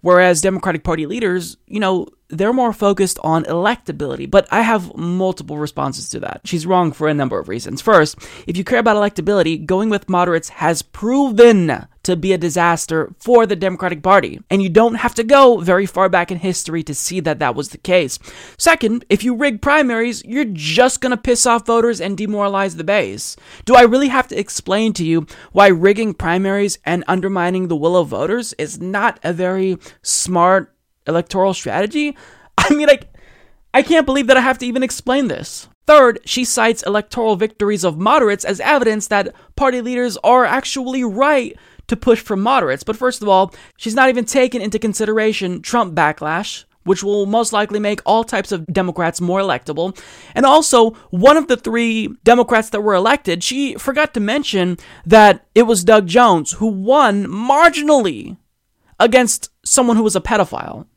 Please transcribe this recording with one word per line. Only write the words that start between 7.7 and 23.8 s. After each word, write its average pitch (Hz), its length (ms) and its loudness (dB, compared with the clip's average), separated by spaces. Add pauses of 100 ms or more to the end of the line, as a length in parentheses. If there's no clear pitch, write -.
First, 170 360 4 (280)
if 175 120 -6
you 190 80 -6
care 240 140 0
about 214 180 2
electability, 170 680 -2
going 190 240 -2
with 202 200 -4
moderates 175 400 0
has 160 320 -4
proven 226 1040 2 (160)
to 180 140 -2
be 185 160 -2
a 180 40 0
disaster 165 800 -2
for 233 280 4
the 196 100 -4
Democratic 175 480 -6
Party. 185 460 2
And 196 120 0
you 185 60 -2
don't 226 280 2
have 233 200 -4
to 233 80 -4
go 254 360 6
very 185 260 2
far 185 240 0
back 175 200 0
in 180 100 -8
history 170 440 -6
to 147 100 -10
see 180 280 -8
that 151 180 -4
that 127 160 0
was 139 140 -8
the - 80 -20
case. 180 420 -2 (380)
Second, 240 500 0
if 202 160 0
you 247 100 -2
rig 233 280 -2
primaries, 247 640 0
you're 262 260 -4
just 165 480 0
gonna 247 160 -2
piss 240 300 -2
off 233 200 0
voters 233 360 0
and 190 160 -6
demoralize 196 580 -4
the 165 80 -12
base. 156 540 -4 (260)
Do 254 120 4
I 247 80 12